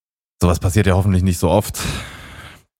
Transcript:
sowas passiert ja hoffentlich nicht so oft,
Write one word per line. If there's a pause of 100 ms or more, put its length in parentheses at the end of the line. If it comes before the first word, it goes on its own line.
(420)
sowas
passiert
ja
hoffentlich
nicht
so
oft, (1000)